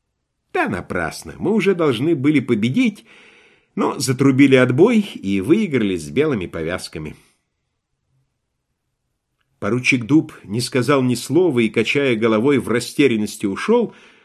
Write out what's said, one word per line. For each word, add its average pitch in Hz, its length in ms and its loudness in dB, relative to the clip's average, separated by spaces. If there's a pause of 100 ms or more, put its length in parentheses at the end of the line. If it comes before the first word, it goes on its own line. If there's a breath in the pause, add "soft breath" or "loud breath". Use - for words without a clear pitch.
(520)
Да 339 160 -2
напрасно, 85 720 -6
мы 147 140 -2
уже 196 240 0
должны 156 400 0
были 143 240 0
победить, 127 640 -2 (720 soft breath)
но - 240 -2
затрубили 131 560 4
отбой 131 420 4
и 98 420 -2
выиграли 131 540 0
с 78 160 -8
белыми 113 360 -2
повязками. 80 680 -8 (2500)
Поручик 123 460 -2
Дуб 151 260 0 (100)
не 104 180 -6
сказал 131 440 0
ни 123 100 0
слова 143 460 0
и, 113 80 2
качая 120 480 0
головой, 113 420 2
в - 80 -4
растерянности 117 800 0
ушел, 214 480 -2 (300 soft breath)